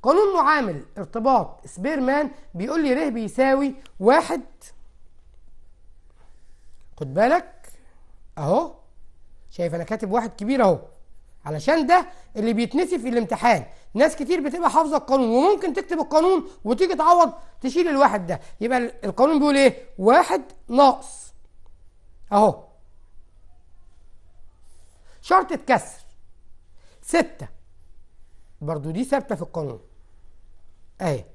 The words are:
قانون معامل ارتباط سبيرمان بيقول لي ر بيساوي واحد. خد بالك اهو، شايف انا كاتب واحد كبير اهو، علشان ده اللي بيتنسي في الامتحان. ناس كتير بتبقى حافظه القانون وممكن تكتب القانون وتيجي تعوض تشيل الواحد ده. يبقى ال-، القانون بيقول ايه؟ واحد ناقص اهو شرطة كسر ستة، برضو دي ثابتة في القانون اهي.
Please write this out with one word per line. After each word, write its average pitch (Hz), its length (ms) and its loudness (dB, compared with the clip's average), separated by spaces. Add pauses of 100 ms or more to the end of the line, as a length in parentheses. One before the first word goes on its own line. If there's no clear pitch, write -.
قانون 381 340 4
معامل 269 460 0 (160)
ارتباط 220 680 -2
سبيرمان 269 640 -2 (240)
بيقول 269 300 -4
لي 262 100 2
ر 294 160 -2
بيساوي 262 640 0 (260)
واحد. 254 420 2 (2500)
خد 135 180 -10
بالك 269 580 0 (680)
اهو، 214 360 -2 (760)
شايف 170 240 -6
انا 170 100 -6
كاتب 214 260 -6
واحد 220 200 -2
كبير 247 320 -2
اهو، 185 160 4 (680)
علشان 254 420 0
ده 349 200 4 (300)
اللي 220 160 -2
بيتنسي 302 460 -2
في 233 100 -6
الامتحان. 226 560 0 (300)
ناس 302 220 2
كتير 330 240 -2
بتبقى 311 300 -2
حافظه 311 260 2
القانون 262 320 2
وممكن 320 440 2
تكتب 349 260 -6
القانون 330 480 2 (180)
وتيجي 294 300 0
تعوض 330 380 6 (280)
تشيل 320 280 0
الواحد 269 380 2
ده. 170 140 -6 (200)
يبقى 240 180 -2
ال-، - 260 -6
القانون 269 340 2
بيقول 285 180 2
ايه؟ 269 200 4 (220)
واحد 269 440 4 (260)
ناقص - 580 2 (1040)
اهو 202 320 4 (2500)
شرطة 349 440 0
كسر - 340 0 (1000)
ستة، - 460 -2 (1120)
برضو 151 300 -6
دي 190 140 -4
ثابتة 269 300 -2
في - 80 -8
القانون 143 380 -10 (1200)
اهي. 147 240 -4 (100)